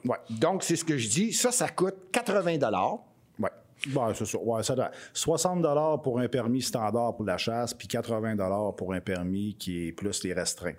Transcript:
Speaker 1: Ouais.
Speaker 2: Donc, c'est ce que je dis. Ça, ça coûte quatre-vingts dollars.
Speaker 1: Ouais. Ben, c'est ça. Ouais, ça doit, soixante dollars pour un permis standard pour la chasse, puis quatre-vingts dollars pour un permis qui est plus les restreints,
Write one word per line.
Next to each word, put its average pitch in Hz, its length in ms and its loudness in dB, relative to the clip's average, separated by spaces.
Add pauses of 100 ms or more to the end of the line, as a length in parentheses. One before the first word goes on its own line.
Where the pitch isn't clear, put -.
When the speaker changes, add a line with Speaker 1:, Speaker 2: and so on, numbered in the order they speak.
Speaker 1:
Ouais. 120 120 0 (120)
Speaker 2:
Donc, 156 320 2
c'est 165 140 2
ce - 100 -4
que 151 100 2
je 117 140 0
dis. 202 240 2
Ça, 247 180 2
ça 160 180 2
coûte 185 260 0 (160)
quatre-vingts 190 480 2
dollars. 117 400 2 (400)
Speaker 1:
Ouais. 98 100 0 (380)
Ben, 127 260 2
c'est 110 120 -2
ça. 107 120 -4
Ouais, 110 240 0
ça 131 140 0
doit, 120 160 0 (200)
soixante 175 480 0
dollars 151 440 4
pour 123 160 2
un 123 80 2
permis 123 340 2
standard 117 540 0
pour 107 100 -4
la 90 140 2
chasse, 117 340 -2
puis - 140 -14
quatre-vingts 113 480 -2
dollars 98 400 0
pour 92 180 -4
un 90 80 -2
permis 95 560 -2
qui 87 300 -4
est 82 40 -4
plus 98 320 -4
les 90 100 -4
restreints, 87 460 -4